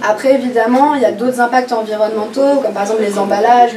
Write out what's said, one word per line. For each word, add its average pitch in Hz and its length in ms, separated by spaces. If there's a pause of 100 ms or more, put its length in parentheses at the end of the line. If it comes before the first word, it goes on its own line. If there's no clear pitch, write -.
Après, 262 280
évidemment, 247 600
il 277 60
y 226 60
a 208 60
d'autres 233 280
impacts 247 320
environnementaux, 220 880
comme 214 140
par 202 80
exemple 220 200
les 202 160
emballages, 226 580